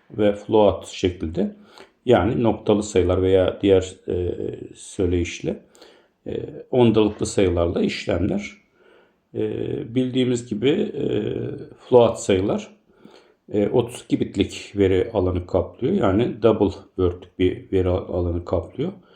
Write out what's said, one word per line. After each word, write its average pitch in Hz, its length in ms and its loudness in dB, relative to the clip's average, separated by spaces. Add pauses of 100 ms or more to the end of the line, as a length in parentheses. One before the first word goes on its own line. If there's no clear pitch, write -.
(100)
ve 104 220 0
float 104 540 2
şeklinde, 90 680 -4 (480)
yani 117 380 2
noktalı 104 400 2
sayılar 92 400 0
veya 92 400 2
diğer, 95 320 2 (140)
e, 90 260 -4 (400)
söyleyişle, 90 880 -4 (640)
e, - 440 -10
ondalıklı 110 560 2
sayılarla 87 560 0
işlemler. 113 760 -4 (800)
E, 110 600 -6
bildiğimiz 127 520 0
gibi, 107 240 0
e, - 340 -2 (840)
float 117 320 6
sayılar, 107 580 -2 (760)
e, 101 160 0
otuz - 360 -2
iki - 160 -2
bitlik - 560 -4
veri 95 380 2
alanı 92 320 0
kaplıyor. 120 480 -2
Yani 117 480 0
double 107 280 4
word'lük - 680 -6
bir 90 340 -2
veri 92 160 0
alanı 87 560 -4
kaplıyor. 120 480 -4 (240)